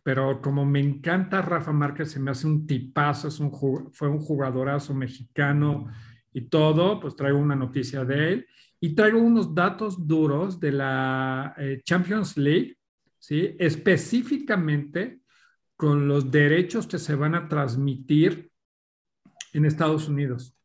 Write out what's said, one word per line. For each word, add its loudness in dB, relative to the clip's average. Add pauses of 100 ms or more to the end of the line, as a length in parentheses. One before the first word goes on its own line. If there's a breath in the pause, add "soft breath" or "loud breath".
pero -2
como 0
me 2
encanta 0
Rafa -2
Márquez, -2
se -8
me -4
hace -4
un 0
tipazo, -2
es -8
un -2
ju-, -4
fue -4
un 0
jugadorazo -2
mexicano -2 (460 loud breath)
y -8
todo, 2
pues -8
traigo 2
una 2
noticia -4
de 0
él. -6 (320 soft breath)
Y -2
traigo 6
unos 4
datos -2
duros 2
de 0
la, -2
eh, -6
Champions -2
League, 2 (420)
¿sí? -4
Específicamente 0 (560 soft breath)
con 2
los 0
derechos 2
que -8
se -4
van 0
a -4
transmitir 0 (1040)
en 4
Estados 2
Unidos -4